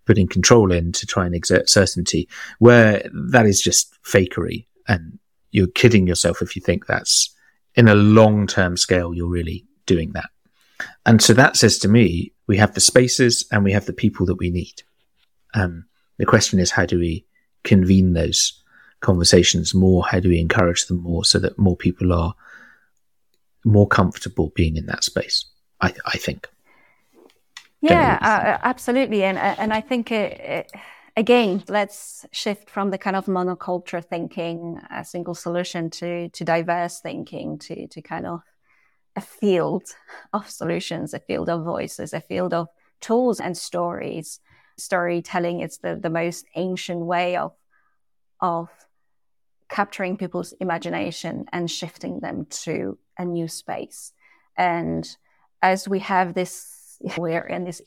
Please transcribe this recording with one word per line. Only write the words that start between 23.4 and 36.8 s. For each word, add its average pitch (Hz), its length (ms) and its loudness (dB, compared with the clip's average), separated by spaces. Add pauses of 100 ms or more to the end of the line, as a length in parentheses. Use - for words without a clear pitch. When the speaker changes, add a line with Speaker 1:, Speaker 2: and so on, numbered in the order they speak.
Speaker 1:
more 104 220 6
comfortable - 680 0
being 78 220 0
in 78 100 -8
that - 160 -6
space? - 420 -4 (340)
I, 185 140 -2 (120)
I - 120 -6
think. - 300 -8 (1300)
Speaker 2:
Yeah, 302 380 4
Speaker 1:
Generally. 214 340 0
Speaker 2:
uh, - 100 -4
absolutely. 240 600 -2
And, 190 140 -2
uh, - 200 -2
and 214 160 -4
I 220 80 -4
think, 233 300 -6
it, 214 280 -6
it, - 320 -10 (460)
again, 220 500 2
let's - 640 -8
shift - 380 -8
from 202 220 -6
the 190 60 -8
kind 190 180 -6
of 190 100 -6
monoculture 180 800 -6
thinking, 170 760 -10 (120)
a - 140 -12
single 175 300 -12
solution, 175 560 -8
to, 175 380 -10
to - 160 -14
diverse 170 540 -4